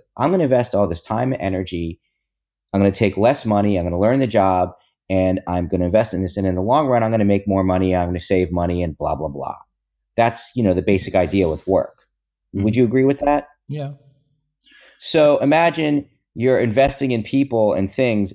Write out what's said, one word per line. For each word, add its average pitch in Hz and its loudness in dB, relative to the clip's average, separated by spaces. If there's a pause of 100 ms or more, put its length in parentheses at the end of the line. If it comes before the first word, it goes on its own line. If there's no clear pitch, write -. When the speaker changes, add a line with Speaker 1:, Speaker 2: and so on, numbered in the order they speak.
(160)
Speaker 1:
"I'm 147 0
gonna 185 0
invest 123 0
all 98 2
this 82 -6
time 120 -4
and - -6
energy. 90 -6 (720)
I'm 98 0
gonna 101 4
take 98 0
less 120 2
money. 104 0
I'm 85 -2
gonna 85 -4
learn 120 2
the 135 0
job 95 2 (380)
and 92 0
I'm 87 -2
gonna 90 -2
invest 107 0
in 92 -4
this. 90 -6
And 98 -2
in 90 -2
the 92 -2
long 135 0
run, 120 0
I'm 113 0
gonna 110 2
make 101 0
more 95 2
money. 92 2
I'm 90 0
gonna 87 -4
save 90 0
money 87 -2
and 82 -6
blah, 78 -4
blah, 76 -6
blah." 67 -10 (640)
That's, 117 -2
you 120 0
know, 92 2
the 90 0
basic 95 0
idea 90 2
with 78 -6
work. - -2 (500)
Speaker 2:
Mm-hmm. 98 -2
Speaker 1:
Would 110 0
you 127 2
agree 127 2
with 139 0
that? 143 -2 (220)
Speaker 2:
Yeah. 143 -10 (1040)
Speaker 1:
So 147 4
imagine 151 2 (260)
you're 123 2
investing 127 0
in 110 -2
people 120 0
and 95 -2
things 107 -2